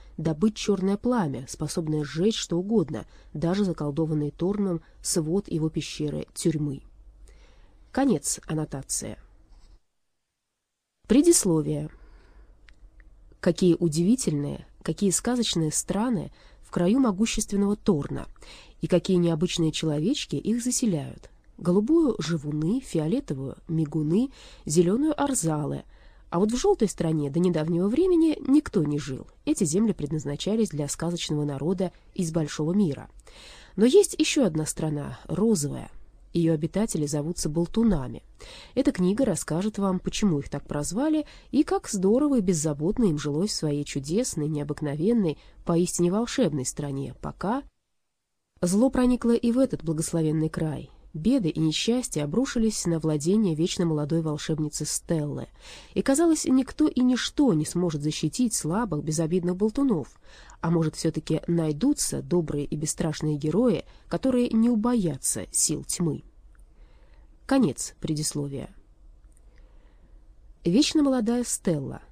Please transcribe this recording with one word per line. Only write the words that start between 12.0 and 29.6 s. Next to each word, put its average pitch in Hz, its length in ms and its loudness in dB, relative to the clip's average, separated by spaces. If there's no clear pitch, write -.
Какие 175 400 4
удивительные, 156 880 0
какие 185 280 0
сказочные 214 600 0
страны 190 640 -2
в - 100 -20
краю 180 260 4
могущественного 202 800 0
Торна, 143 500 -2
и 165 80 -2
какие 180 300 4
необычные 165 520 2
человечки 156 640 -2
их 233 300 -2
заселяют. 170 680 -2
Голубую — 233 600 2
живуны, 151 640 -2
фиолетовую — 156 760 -4
мигуны, 160 640 0
зеленую — 190 560 2
арзалы. 151 600 -2
А 170 100 -2
вот 214 140 2
в 247 60 -2
желтой 381 280 2
стране 160 440 -2
до 147 80 -2
недавнего 175 500 2
времени 320 480 4
никто 262 380 4
не 147 140 0
жил. 131 280 -8
Эти 160 180 0